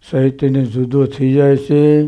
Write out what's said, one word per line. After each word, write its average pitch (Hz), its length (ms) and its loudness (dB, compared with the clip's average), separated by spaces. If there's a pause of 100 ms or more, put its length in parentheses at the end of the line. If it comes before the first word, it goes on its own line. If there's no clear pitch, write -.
(100)
ચૈતન્ય 135 540 -2
જુદો 127 420 -2
થઈ 135 280 -2
જાય 139 220 4
છે, 147 240 -2 (280)